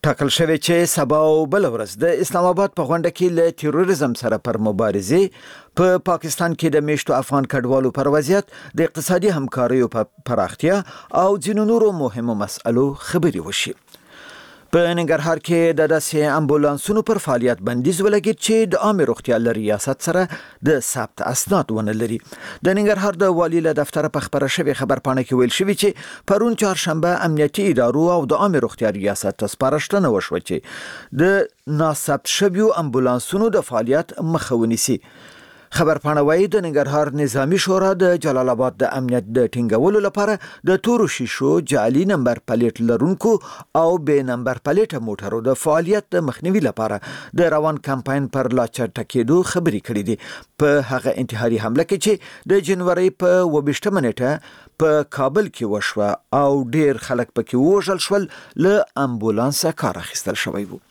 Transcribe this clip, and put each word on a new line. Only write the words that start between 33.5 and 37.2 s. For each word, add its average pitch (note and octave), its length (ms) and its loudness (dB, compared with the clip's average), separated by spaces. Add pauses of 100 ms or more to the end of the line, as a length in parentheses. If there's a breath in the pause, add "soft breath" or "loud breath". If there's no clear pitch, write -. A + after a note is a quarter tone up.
د D#3 120 -2
فعالیت B2 460 0 (160)
مخه C3+ 320 0
ونیسي. A#2 340 0 (800 loud breath)
خبرپاڼه D3+ 500 0
وایي، E3 180 4 (100)
د G#3 100 2
ننګرهار D3 440 0 (120)